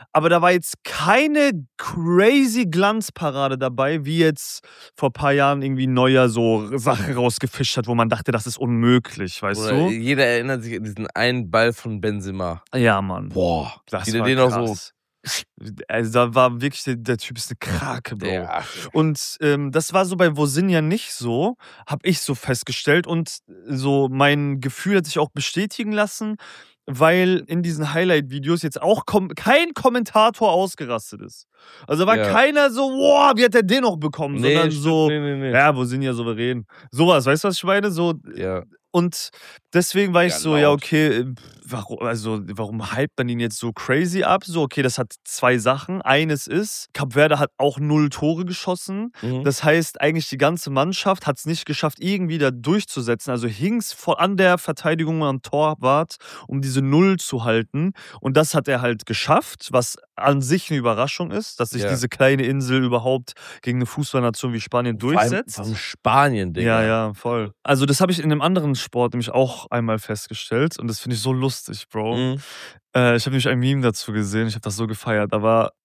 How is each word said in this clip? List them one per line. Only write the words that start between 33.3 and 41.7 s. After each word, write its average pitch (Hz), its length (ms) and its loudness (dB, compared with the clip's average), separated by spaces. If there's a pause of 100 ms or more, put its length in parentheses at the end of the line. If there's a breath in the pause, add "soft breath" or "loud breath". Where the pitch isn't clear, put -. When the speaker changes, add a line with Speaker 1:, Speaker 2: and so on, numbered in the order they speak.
Speaker 1:
wie 226 100 4
hat 233 100 6
der 226 100 6
den 247 180 2
noch 202 140 2
bekommen?" 147 400 -4
Speaker 2:
Nee, 123 60 0
Speaker 1:
Sondern 156 280 4
Speaker 2:
stimmt. 147 140 -4
Speaker 1:
so, 156 240 4
Speaker 2:
Nee, 151 100 0
nee, 143 180 -4
nee. 135 160 -4
Speaker 1:
"Ja, 143 220 6
Wosinja 127 400 -2
souverän." 117 520 -4 (260 loud breath)
Sowas, 147 340 4
weißt 147 160 4
du, 202 60 0
was 180 80 -2
ich - 80 -8
meine? 202 260 2
So, 170 240 0 (220)
Speaker 2:
Ja. 92 260 -4 (300)
Speaker 1:
und 175 380 0 (440 loud breath)
deswegen 185 400 2
war 175 100 6
ich 175 100 0
Speaker 2:
Ja, 156 40 -4
Speaker 1:
so, 156 180 2
ja, 147 120 6
Speaker 2:
laut. 143 160 4
Speaker 1:
okay, 156 240 2
äh, 123 260 -2 (340)
warum, 120 380 -10